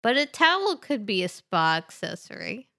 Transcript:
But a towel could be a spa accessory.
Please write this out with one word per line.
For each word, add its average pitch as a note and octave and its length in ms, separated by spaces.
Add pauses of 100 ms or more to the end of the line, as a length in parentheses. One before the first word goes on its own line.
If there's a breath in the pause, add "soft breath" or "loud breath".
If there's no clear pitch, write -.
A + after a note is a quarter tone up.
But B3 160
a D4 80
towel F4+ 500
could A3 300
be F#3+ 160
a F3+ 60
spa D#3+ 480
accessory. - 920 (100)